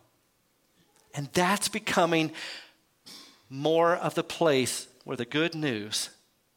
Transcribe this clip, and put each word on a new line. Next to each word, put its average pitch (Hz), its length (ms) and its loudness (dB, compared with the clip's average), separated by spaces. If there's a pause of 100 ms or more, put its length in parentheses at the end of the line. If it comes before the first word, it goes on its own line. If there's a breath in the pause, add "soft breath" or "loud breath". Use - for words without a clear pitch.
(1160)
And 143 200 -8
that's 180 340 2
becoming 165 640 0 (1160 loud breath)
more 160 440 4
of 170 200 -2
the 165 100 -2
place - 640 2 (160)
where 139 140 -8
the 120 80 -4
good 156 280 -2
news 110 560 -4 (460)